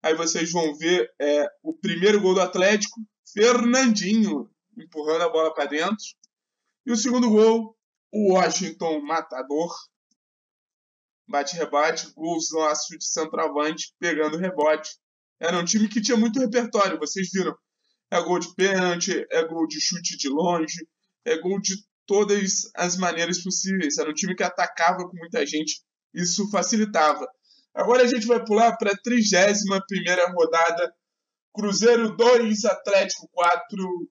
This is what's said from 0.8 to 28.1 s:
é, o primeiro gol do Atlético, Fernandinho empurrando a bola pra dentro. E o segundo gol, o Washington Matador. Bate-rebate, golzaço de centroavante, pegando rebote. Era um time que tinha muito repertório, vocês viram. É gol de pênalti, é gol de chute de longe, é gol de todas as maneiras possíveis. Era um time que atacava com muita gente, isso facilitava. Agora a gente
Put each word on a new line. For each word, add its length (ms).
é, 300
o 100
primeiro 480
gol 140
do 60
Atlético, 600
Fernandinho 1160
empurrando 460
a 60
bola 240
pra 140
dentro. 380
E 60
o 40
segundo 320
gol, 480
o 200
Washington 680
Matador. 760
Bate-rebate, 840
golzaço 840
de 100
centroavante, 920
pegando 400
rebote. 520
Era 200
um 60
time 240
que 120
tinha 160
muito 240
repertório, 580
vocês 340
viram. 220
É 120
gol 160
de 160
pênalti, 760
é 160
gol 220
de 120
chute 360
de 120
longe, 600
é 140
gol 220
de 160
todas 680
as 220
maneiras 440
possíveis. 580
Era 120
um 40
time 200
que 80
atacava 680
com 80
muita 300
gente, 360
isso 380
facilitava. 760
Agora 300
a 40
gente 200